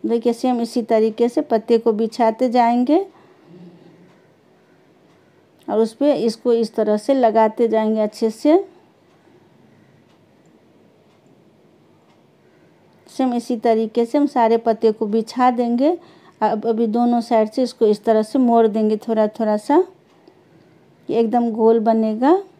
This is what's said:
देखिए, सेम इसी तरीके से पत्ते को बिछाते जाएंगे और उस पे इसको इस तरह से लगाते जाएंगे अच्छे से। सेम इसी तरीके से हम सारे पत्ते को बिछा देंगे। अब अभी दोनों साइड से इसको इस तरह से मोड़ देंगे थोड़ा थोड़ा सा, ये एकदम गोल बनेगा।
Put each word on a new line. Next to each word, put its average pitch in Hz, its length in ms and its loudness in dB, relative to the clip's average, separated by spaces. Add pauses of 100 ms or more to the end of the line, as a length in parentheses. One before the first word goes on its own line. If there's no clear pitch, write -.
देखिए, 233 300 -2
सेम 247 280 -4
इसी 233 220 -4
तरीके 220 460 0
से 302 140 -2
पत्ते 226 340 0
को 226 160 0
बिछाते 226 560 -2
जाएंगे 247 560 0 (2500)
और 214 120 -2
उस 226 140 0
पे 285 220 0
इसको 226 380 -2
इस 233 220 -2
तरह 214 220 0
से 208 160 -2
लगाते 220 540 2
जाएंगे 220 340 0
अच्छे 214 280 -2
से। 302 340 2 (4000)
सेम 262 260 -4
इसी 240 240 -6
तरीके 226 480 0
से 233 120 -4
हम 285 100 2
सारे 233 320 0
पत्ते 226 320 0
को 220 160 -6
बिछा 226 440 0
देंगे। 240 460 -2 (440)
अब 214 260 -2
अभी 233 200 0
दोनों 240 340 0
साइड 220 280 0
से 254 140 -2
इसको 240 240 0
इस 208 160 0
तरह 220 200 2
से 240 160 -2
मोड़ 233 280 4
देंगे 214 300 -2
थोड़ा 220 320 -2
थोड़ा 214 280 -4
सा, 285 260 2 (1300)
ये 226 100 -2
एकदम 233 320 0
गोल 226 300 2
बनेगा। 226 600 0 (180)